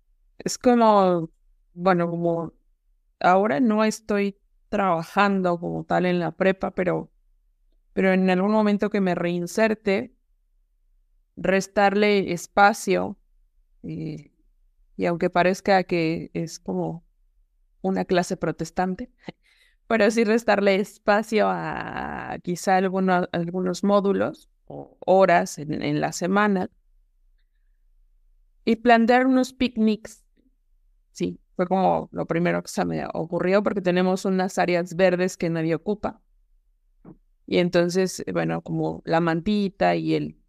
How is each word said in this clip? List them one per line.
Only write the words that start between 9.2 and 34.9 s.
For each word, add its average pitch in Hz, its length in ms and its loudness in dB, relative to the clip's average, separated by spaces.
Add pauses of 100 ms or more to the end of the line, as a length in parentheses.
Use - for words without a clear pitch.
restarle 196 960 0
espacio 196 840 0 (640)
y, 156 500 -12 (640)
y 185 80 -4
aunque 175 240 0
parezca 185 560 2
que 165 480 -2
es 165 260 -8
como 170 460 -8 (760)
una 190 240 -2
clase 180 320 -2
protestante, 180 760 -6 (140)
<laughs> - 600 -20
pero 220 220 2
sí 226 140 2
restarle 202 520 2
espacio 208 720 0
a 160 920 -8
quizá 185 360 0
alguno-, 185 540 0
algunos 180 520 -4
módulos 196 640 0 (160)
o 139 400 -16
horas 185 540 4
en, 151 240 -6
en 147 180 -2
la 151 120 -2
semana 196 580 0 (1900)
y 226 120 2
plantear 233 500 4
unos 254 260 2
picnics. 220 720 -2 (840)
Sí, 180 320 -6 (140)
fue 185 100 0
como 175 460 0
lo 185 140 -6
primero 170 360 0
que - 60 -20
se - 160 -4
me 165 280 -4
ocurrió 175 500 0
porque 196 180 -2
tenemos 180 440 0
unas 190 340 -2
áreas 175 380 -2